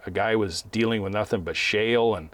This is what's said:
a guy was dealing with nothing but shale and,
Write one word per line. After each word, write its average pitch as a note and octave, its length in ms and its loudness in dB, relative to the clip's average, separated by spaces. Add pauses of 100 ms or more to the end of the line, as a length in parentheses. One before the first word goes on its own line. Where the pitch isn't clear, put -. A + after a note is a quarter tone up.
a G2 60 -8
guy G#2 260 0
was G2 240 0
dealing A2+ 400 0
with F#2+ 140 -4
nothing G#2+ 260 0
but E2 160 -6
shale A2+ 580 2
and, D#2+ 200 -8